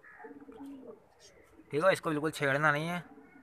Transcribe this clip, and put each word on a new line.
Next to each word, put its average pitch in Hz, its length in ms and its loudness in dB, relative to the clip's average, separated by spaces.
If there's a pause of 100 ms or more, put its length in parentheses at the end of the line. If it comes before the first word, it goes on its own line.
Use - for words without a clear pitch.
(1700)
ठीक 151 140 0
है, 190 80 8
इसको 165 180 0
बिल्कुल 151 220 0
छेड़ना 143 400 2
नहीं 151 160 0
है, 175 140 -4 (400)